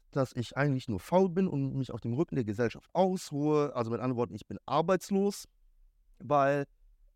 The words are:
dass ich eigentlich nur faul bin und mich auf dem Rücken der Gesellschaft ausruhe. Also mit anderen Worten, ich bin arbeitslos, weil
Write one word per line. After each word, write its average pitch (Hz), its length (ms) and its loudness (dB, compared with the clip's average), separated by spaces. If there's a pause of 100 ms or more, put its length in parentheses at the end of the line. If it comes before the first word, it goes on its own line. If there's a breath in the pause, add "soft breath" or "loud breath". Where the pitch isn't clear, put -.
(120)
dass 131 240 0
ich 120 200 -6
eigentlich 135 320 0
nur 98 120 -2
faul 190 280 4
bin 185 200 0
und 135 260 -2
mich 135 160 -2
auf 117 100 -8
dem 117 120 -2
Rücken 147 240 0
der 127 80 2
Gesellschaft 107 480 -2
ausruhe. 151 800 2
Also 117 160 -2
mit 113 80 0
anderen 123 200 -2
Worten, 117 180 -2
ich - 100 -16
bin 98 200 -10
arbeitslos, 185 800 0 (720)
weil 139 440 2 (520)